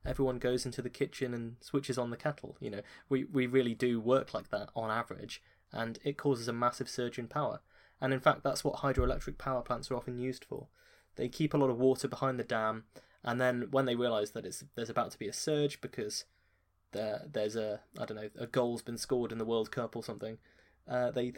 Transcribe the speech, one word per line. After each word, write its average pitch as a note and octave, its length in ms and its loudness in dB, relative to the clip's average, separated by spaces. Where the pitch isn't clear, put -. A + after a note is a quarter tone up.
everyone B2+ 360 0
goes B2+ 260 0
into B2+ 160 -4
the A#2+ 80 -6
kitchen C3 420 -2
and A#2 300 -6
switches C3+ 340 0
on A#2+ 140 0
the A#2 80 -6
kettle. - 420 -4
You A2 120 -6
know, G2+ 100 -6
we, C3+ 180 4
we B2+ 200 2
really B2 300 6
do B2 240 4
work B2+ 340 4
like G#2+ 160 -4
that G#2 260 -2
on A2+ 140 -2
average, - 540 -4
and A2+ 320 -4
it C#3+ 140 -2
causes A#2+ 300 2
a A#2+ 60 0
massive A#2+ 360 0
surge A#2+ 300 -4
in A#2 80 -6
power. C#3 320 -2
And C3 120 2
in C3 80 2
fact, C#3 240 4
that's C3 200 0
what C#3 140 0
hydroelectric C3 600 2
power C3 240 -2
plants A#2 300 -4
are B2+ 40 0
often B2 220 -4
used B2+ 260 -4
for. - 260 -10
They B2 120 -2
keep D3+ 240 2
a D3 40 4
lot C3+ 120 6
of A#2 80 2
water C3 300 6
behind B2+ 320 0
the A2+ 40 -2
dam, A2 420 0
and A#2+ 160 0
then B2 300 2
when C3+ 160 4
they B2 80 2
realise A#2 380 2
that A2 120 -6
it's, F#2 200 -10
there's A#2 160 -4
about A#2 220 0
to - 80 -14
be G#2+ 80 -4
a A2 60 -4
surge D3 480 0
because - 440 -6
there, G#2+ 380 -4
there's G#2+ 240 0
a, G#2+ 260 -2
I A#2+ 60 -4
don't G#2+ 120 -6
know, G#2+ 120 -8
a A#2 80 -4
goal's A#2+ 340 2
been A#2 160 -6
scored A#2+ 340 0
in A2+ 60 -4
the A2+ 80 -2
World A2+ 240 2
Cup A#2 260 -4
or A2+ 80 -6
something, A2 360 -8
uh, B2 220 2
they B2+ 260 0